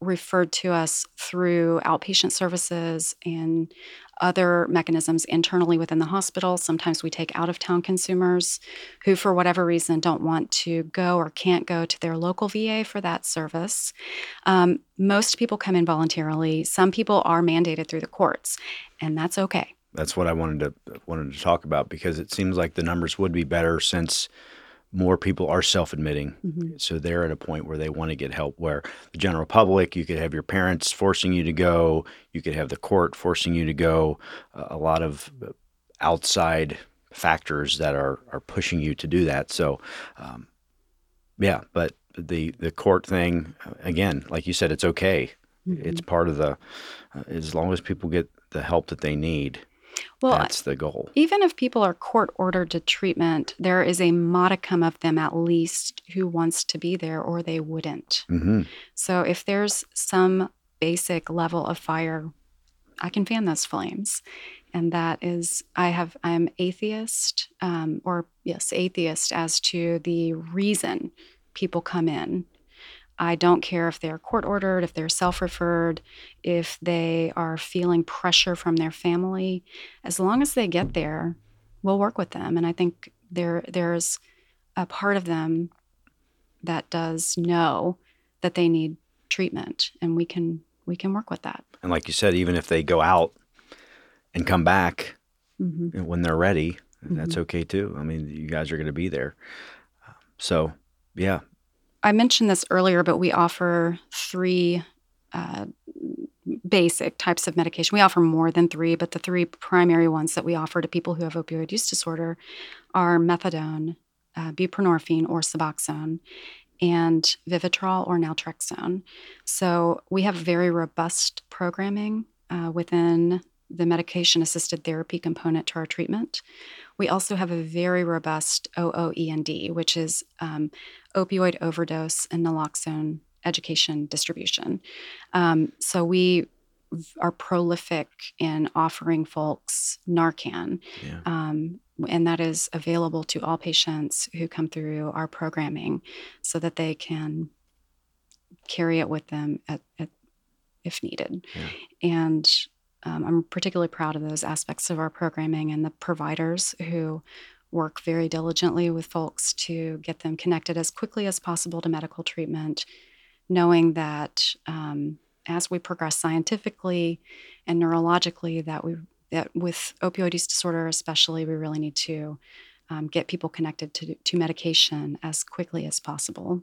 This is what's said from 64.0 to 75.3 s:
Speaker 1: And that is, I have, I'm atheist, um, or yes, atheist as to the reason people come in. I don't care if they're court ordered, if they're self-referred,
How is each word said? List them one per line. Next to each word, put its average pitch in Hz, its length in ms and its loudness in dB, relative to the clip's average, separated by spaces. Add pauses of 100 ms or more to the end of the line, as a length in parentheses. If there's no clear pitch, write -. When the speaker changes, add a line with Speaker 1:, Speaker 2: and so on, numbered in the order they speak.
Speaker 1:
And 170 200 0
that 165 300 0
is, 175 400 -4 (140)
I 180 140 2
have, 170 340 -4
I'm 170 240 2 (100)
atheist, 214 920 -4 (120)
um, 165 440 -2
or 175 220 -2 (160)
yes, - 300 -6
atheist 180 600 -2
as 165 280 0
to 170 400 0
the 170 320 0
reason 175 800 -2 (420)
people 180 260 -2
come 170 280 0
in. 156 380 -4 (720)
I 170 200 0
don't 175 240 6
care 170 260 -2
if 165 140 -4
they're 160 180 -6
court - 260 -2
ordered, 190 380 2
if 170 100 -2
they're 160 160 -4
self-referred, 170 920 0 (420)